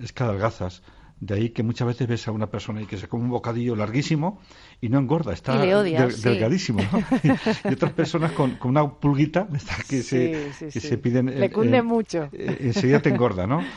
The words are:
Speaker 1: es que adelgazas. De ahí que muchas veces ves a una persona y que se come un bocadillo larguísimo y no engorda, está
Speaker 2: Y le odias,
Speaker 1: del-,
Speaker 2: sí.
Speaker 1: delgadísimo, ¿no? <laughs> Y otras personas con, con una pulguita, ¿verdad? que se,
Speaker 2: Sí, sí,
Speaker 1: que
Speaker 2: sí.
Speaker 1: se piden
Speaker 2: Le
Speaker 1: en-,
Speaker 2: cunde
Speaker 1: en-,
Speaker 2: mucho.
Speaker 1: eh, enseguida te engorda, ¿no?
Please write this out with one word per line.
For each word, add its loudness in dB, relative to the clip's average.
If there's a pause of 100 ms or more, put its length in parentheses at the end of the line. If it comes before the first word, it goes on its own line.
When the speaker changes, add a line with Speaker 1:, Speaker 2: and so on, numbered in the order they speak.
Speaker 1:
es -12
que -2
adelgazas. -2 (360)
De -4
ahí 0
que -4
muchas -2
veces -2
ves -2
a -4
una -4
persona -8
y -8
que -10
se -10
come -4
un 0
bocadillo -2
larguísimo 0 (400)
y -4
no 4
engorda, 0
está -2
Speaker 2:
Y 4
le 4
odias, 2
Speaker 1:
del-, 4
Speaker 2:
sí. 0
Speaker 1:
delgadísimo, 2 (120)
¿no? 2
<laughs> 0
Y 2
otras 0
personas 0
con, 2
con -4
una 4
pulguita, 2
¿verdad? -6 (120)
que -2
se, -2
Speaker 2:
Sí, -14
sí, -12
Speaker 1:
que -6
Speaker 2:
sí. -10
Speaker 1:
se 0
piden 2
Speaker 2:
Le 0
Speaker 1:
en-, -2
Speaker 2:
cunde 4
Speaker 1:
en-, 4
Speaker 2:
mucho. -2
Speaker 1:
eh, -6
enseguida 2
te 2
engorda, 2
¿no? 0 (140)